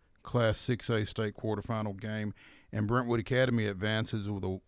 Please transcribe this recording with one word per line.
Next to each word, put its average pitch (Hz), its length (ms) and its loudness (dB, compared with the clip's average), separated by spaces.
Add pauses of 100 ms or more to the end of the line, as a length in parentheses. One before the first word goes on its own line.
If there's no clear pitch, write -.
(220)
Class 113 360 2
six - 320 -2
A 107 140 2
state 107 320 -4
quarterfinal 107 640 -4
game, 107 320 -4 (400)
and 110 140 0
Brentwood 117 320 2
Academy 120 480 2
advances 107 640 0
with 98 140 -2
a, 95 240 -2